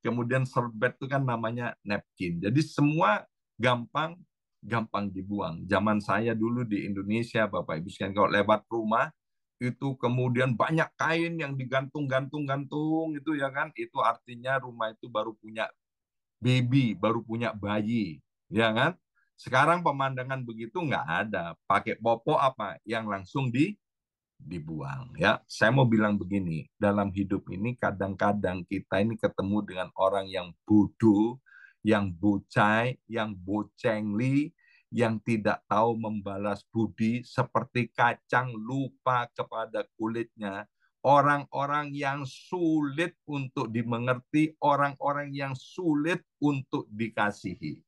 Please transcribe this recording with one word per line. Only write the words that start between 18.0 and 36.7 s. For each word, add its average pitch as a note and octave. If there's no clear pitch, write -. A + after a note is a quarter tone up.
ya A2+
kan? D3
Sekarang D#3
pemandangan C3
begitu A2+
nggak E2
ada. F2
Pakai G#2
popok A#2
apa? A#2
Yang A2+
langsung G2
di, D3+
dibuang, D2
ya. G2
Saya G#2+
mau C3
bilang G#2+
begini, F2+
dalam G2+
hidup G2
ini G#2
kadang-kadang F#2+
kita F#2+
ini A2
ketemu G2+
dengan F#2
orang F#2+
yang F2+
bodoh, G#2+
yang G2+
bocai, G#2
yang A2
bocengli, G#2+
yang A2+
tidak G#2+
tahu A2+
membalas G2+